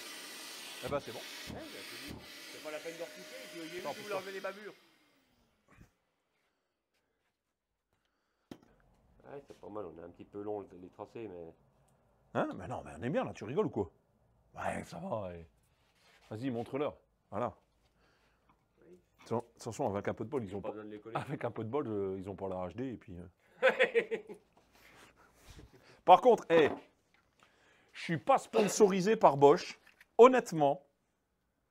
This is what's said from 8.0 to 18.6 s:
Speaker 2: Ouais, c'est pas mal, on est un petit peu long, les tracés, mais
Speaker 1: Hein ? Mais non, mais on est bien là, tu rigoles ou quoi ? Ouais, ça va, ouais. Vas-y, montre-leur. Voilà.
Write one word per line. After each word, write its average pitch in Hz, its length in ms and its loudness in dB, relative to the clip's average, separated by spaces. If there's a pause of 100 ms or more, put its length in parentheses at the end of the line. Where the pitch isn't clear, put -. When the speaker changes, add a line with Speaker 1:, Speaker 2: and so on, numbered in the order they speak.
Speaker 2:
Ouais, 135 220 -16
c'est - 120 -20
pas 90 100 -16
mal, 104 160 -8
on 80 140 -16
est 85 40 -14
un 87 60 -14
petit 98 160 -20
peu 101 160 -12
long, 104 260 -8 (140)
les 90 80 -16
tracés, 107 380 -14
mais 85 260 -14 (840)
Speaker 1:
Hein ? - 200 -2
Mais 92 120 -14
non, 110 160 -10
mais 73 140 -16
on 82 60 -14
est 120 80 -4
bien 233 120 0
là, 135 80 -8
tu 101 120 -14
rigoles 147 240 -2
ou - 20 -4
quoi ? 101 220 -4 (640)
Ouais, - 300 -6
ça - 120 -16
va, 170 300 -8
ouais. 85 200 -14 (840)
Vas-y, 117 180 -6
montre-leur. 120 480 -6 (320)
Voilà. 104 260 -4 (1300)